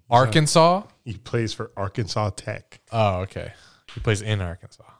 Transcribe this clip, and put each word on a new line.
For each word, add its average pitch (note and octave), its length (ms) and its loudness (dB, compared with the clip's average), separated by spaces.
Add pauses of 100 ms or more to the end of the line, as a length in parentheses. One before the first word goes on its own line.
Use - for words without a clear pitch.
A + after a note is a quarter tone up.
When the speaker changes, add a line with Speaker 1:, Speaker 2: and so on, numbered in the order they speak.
(100)
Speaker 1:
Arkansas? D3+ 720 4
Speaker 2:
not, - 120 -18 (120)
he A2+ 100 -8
plays A#2 380 -4
for - 240 -10
Arkansas G#2 600 -4
Tech. - 440 -12 (120)
Speaker 1:
Oh, G#2 300 2
okay. F2 300 -10 (420)
He - 60 -12
plays G#2 220 0
in G#2+ 180 -2
Arkansas, - 440 -10 (160)